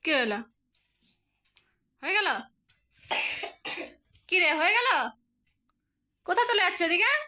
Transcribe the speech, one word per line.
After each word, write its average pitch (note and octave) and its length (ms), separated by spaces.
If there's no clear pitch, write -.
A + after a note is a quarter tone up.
কি D#4+ 80
হলো? G#3+ 180
হয়ে D#4 160
গেল? G4 120
কি F4 120
রে, E4 100
হয়ে F4 180
গেল? B4 120
কোথায় A4+ 240
চলে G#4 160
যাচ্ছে F#4 220
ওদিকে? F4+ 240